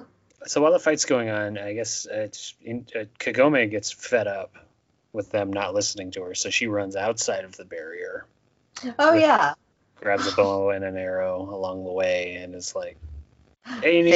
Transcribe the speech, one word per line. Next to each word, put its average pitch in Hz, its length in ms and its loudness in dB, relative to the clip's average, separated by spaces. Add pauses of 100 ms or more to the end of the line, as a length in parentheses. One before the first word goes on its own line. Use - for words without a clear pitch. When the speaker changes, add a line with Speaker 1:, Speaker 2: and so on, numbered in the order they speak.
(460)
Speaker 1:
So - 140 0
while 156 120 6
the 180 60 4
fight's 156 280 2
going 117 240 2
on, 104 260 -2
I 101 160 -6
guess, 110 340 -6
uh, 107 100 -8
it's 107 360 -8 (100)
in, 117 320 -8
uh, 110 100 -4 (140)
Kagome 127 520 4
gets 104 200 -4
fed 110 380 0
up 98 240 -6 (640)
with 104 160 -6
them 101 200 0
not 98 220 -2
listening 101 380 -2
to 92 140 -10
her, 92 100 -10
so - 160 -4
she 120 160 0
runs 101 300 -4
outside 101 500 -2
of 95 100 -20
the 95 80 -18
barrier. 90 600 -12 (720)
Speaker 2:
Oh, 311 160 8
Speaker 1:
With 320 80 8
Speaker 2:
yeah. 202 320 4 (480)
Speaker 1:
grabs 98 280 0
a 92 60 -2
bow 98 320 4
and 98 160 0
an 95 140 -6
arrow 92 420 -2
along 95 460 -6
the 90 60 -6
way 90 420 0
and 90 200 -12
is 90 220 -12
like, 87 220 -8 (840)
"Hey, 170 220 6 (140)